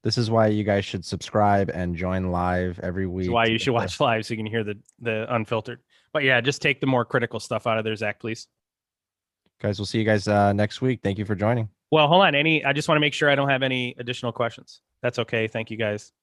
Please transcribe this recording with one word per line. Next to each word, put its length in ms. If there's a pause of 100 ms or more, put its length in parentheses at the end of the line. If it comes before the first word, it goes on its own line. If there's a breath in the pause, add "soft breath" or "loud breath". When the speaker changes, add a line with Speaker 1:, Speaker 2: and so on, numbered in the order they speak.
Speaker 1:
This 140
is 120
why 180
you 160
guys 220
should 180
subscribe 720
and 220
join 360
live 500
every 240
Speaker 2:
This 60
Speaker 1:
week 140
Speaker 2:
is 60
why 140
Speaker 1:
to 60
Speaker 2:
you 60
Speaker 1:
get 60
Speaker 2:
should 80
Speaker 1:
the 40
Speaker 2:
watch 240
live 260
so 100
you 20
can 80
hear 180
the, 140 (220)
the 340
unfiltered. 460 (340 soft breath)
But 100
yeah, 180
just 200
take 180
the 80
more 160
critical 360
stuff 280
out 120
of 40
there, 120
Zach, 240
please. 280 (1120)
Speaker 1:
Guys, 180
we'll 80
see 120
you 60
guys, 220
uh, 260
next 280
week. 220
Thank 140
you 80
for 100
joining. 340 (220)
Speaker 2:
Well, 160
hold 160
on. 120
Any, 300
I 80
just 140
wanna 140
make 120
sure 160
I 60
don't 140
have 140
any 360
additional 320
questions. 500 (200)
That's 180
okay. 280
Thank 240
you, 60
guys. 340 (120)